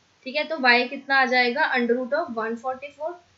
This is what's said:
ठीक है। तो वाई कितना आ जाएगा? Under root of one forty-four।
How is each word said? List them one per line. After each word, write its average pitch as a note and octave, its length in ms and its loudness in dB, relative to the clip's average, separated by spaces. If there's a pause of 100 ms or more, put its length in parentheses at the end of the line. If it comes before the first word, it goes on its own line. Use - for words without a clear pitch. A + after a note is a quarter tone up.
(260)
ठीक C4 100 -8
है। D4+ 80 0
तो D#4+ 160 -6
वाई B3 280 6
कितना C4+ 340 -2
आ C4 60 4
जाएगा? B3 480 2
Under A#3+ 220 2
root B3+ 180 -4
of D4+ 220 -4
one A3+ 220 -4
forty-four। C#4 540 -8 (240)